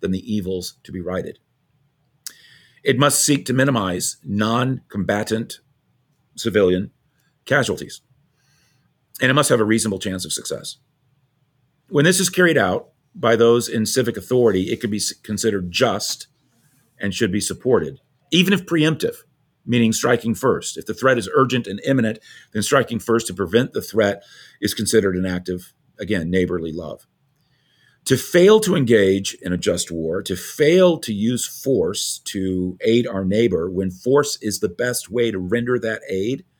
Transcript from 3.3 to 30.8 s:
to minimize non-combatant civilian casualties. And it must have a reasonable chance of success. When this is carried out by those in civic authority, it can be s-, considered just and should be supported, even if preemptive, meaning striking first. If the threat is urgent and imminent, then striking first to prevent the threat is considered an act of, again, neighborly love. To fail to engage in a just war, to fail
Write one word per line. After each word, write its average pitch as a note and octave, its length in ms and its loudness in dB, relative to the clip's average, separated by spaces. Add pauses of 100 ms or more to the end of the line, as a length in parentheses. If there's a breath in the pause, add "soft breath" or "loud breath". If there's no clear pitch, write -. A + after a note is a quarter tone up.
to B2+ 80 -4
minimize A2+ 680 0
non-combatant A2 1400 -2 (760)
civilian F#2+ 560 2 (540)
casualties. A2 560 -2 (1200)
And B2+ 80 4
it C3 40 4
must C#3+ 160 4
have B2 100 4
a G#2+ 60 2
reasonable G#2+ 340 0
chance F#2 260 -6
of - 80 -8
success. - 440 -10 (1120)
When D3 160 4
this F#3 140 6
is F3+ 100 2
carried F3 280 4
out G2 320 0 (240)
by A#2 220 2
those A#2 320 6
in A2 180 -2
civic A#2 300 -2
authority, G#2 560 2
it A2+ 80 -4
can A2+ 100 -6
be G#2+ 80 -4
s-, - 140 -4
considered G2+ 600 -4
just - 560 -2 (720)
and G2 140 -4
should G2+ 180 0
be G2+ 100 -2
supported, F2 580 -2 (320)
even F3+ 220 4
if F#3 120 -2
preemptive, D#3+ 520 0 (480)
meaning A#2+ 260 2
striking A#2+ 420 0
first. - 440 0
If E2 80 -14
the G#2+ 80 -6
threat B2+ 240 2
is F#2+ 180 -4
urgent B2+ 320 2
and G2+ 180 -8
imminent, A2+ 340 0 (340 loud breath)
then G#2+ 100 -2
striking A#2+ 360 0
first A2+ 280 0
to G2 60 -8
prevent G2 400 0
the A#2 80 -4
threat G#2 420 0 (380 loud breath)
is - 120 -4
considered G2 440 2
an F#2 80 -2
act F2+ 240 -4
of, F2+ 240 -8 (260)
again, F#2 300 -4
neighborly F2 420 0
love. D#2 340 -12 (1000)
To B2+ 120 2
fail F#3+ 440 4
to F#3+ 140 0
engage G2+ 640 2
in F2+ 120 -4
a F2+ 40 -2
just F2 340 -2
war, E2 320 -4
to - 120 -6
fail E3 640 2